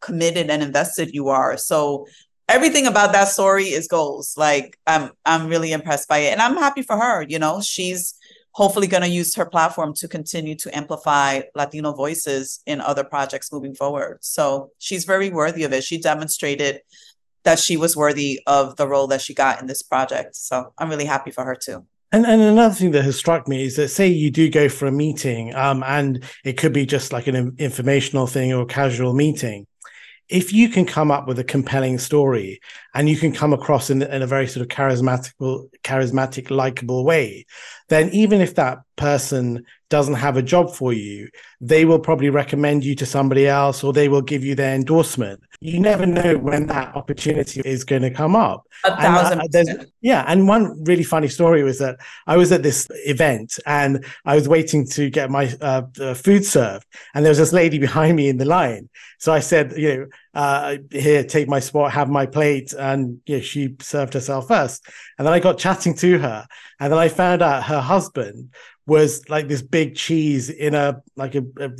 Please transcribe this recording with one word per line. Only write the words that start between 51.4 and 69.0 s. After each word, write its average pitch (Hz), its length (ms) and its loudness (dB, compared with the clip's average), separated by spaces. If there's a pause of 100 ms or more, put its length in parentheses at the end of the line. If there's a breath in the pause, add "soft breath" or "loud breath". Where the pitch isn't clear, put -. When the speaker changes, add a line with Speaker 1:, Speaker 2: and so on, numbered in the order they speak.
Speaker 2:
was 135 180 0
that 131 180 -4 (280 loud breath)
I 160 120 4
was 180 140 6
at 165 120 4
this 139 240 0 (180)
event 131 600 0
and 139 380 0 (220 loud breath)
I 143 100 4
was 139 140 4
waiting 160 400 2
to 143 200 -2
get 143 200 -2
my, 139 320 -2
uh, 131 220 -2 (160)
uh, 135 160 -6
food 202 300 4
served, 117 420 0 (260 loud breath)
and 147 100 0
there 156 80 6
was 143 60 4
this 160 160 4
lady 165 240 4
behind 156 380 2
me 139 140 2
in 131 80 0
the 131 80 -2
line. 143 440 0 (300 loud breath)
So 160 140 2
I 151 60 4
said, 147 380 2
you 147 200 0
know, 135 80 -10 (280 soft breath)
uh, 143 440 -2 (140)
"Here, 143 320 4
take 143 240 -2
my 139 120 0
spot, 143 320 0
have 139 180 0
my 139 160 0
plate," 139 480 0
and, 135 520 -4
you 143 120 -4
know, 117 40 -6
she 135 380 -6
served 135 340 -6
herself 135 340 -6
first. 165 360 0 (340 loud breath)
And 139 80 -2
then 160 80 4
I 175 60 4
got 175 180 2
chatting 180 380 0
to 180 240 4
her, 113 280 -6 (320 loud breath)
and 143 120 -2
then 160 80 4
I 165 80 6
found 175 340 2
out 143 220 2
her 147 180 -2
husband 127 680 -4 (380 loud breath)
was, 151 420 2